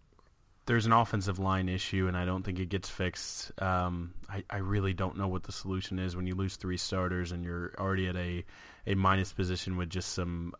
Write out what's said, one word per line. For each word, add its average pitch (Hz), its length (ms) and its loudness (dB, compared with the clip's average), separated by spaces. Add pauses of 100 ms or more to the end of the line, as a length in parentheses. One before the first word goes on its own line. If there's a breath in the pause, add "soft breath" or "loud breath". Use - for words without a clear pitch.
(680)
there's 117 180 4
an 117 80 6
offensive 101 460 4
line 95 300 2
issue, 92 380 0
and 90 80 0
I 90 100 0
don't 92 180 0
think 92 160 -2
it 90 100 -2
gets 92 180 -2
fixed. - 720 -4
Um, 90 540 0 (160)
I, 98 200 -6
I 107 80 -4
really 98 360 2
don't 90 240 -2
know 98 100 0
what 92 160 -2
the - 80 -10
solution 95 460 -4
is 92 180 -2
when 90 120 -2
you 90 80 0
lose 95 220 -2
three 90 200 -2
starters 90 540 0
and 87 120 -4
you're 87 360 -4
already 95 280 2
at 90 80 -2
a, 87 300 -2 (400 loud breath)
a 98 100 2
minus 95 380 4
position 92 420 0
with 90 140 -2
just 87 240 -4
some, 85 460 -2